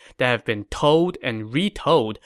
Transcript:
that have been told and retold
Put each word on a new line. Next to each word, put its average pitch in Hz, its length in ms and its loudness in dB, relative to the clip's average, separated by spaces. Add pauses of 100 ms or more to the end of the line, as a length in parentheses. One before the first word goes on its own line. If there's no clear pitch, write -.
(160)
that 127 140 0
have 117 140 -2
been 104 200 -4
told 165 580 2
and 110 300 -6
retold 147 720 0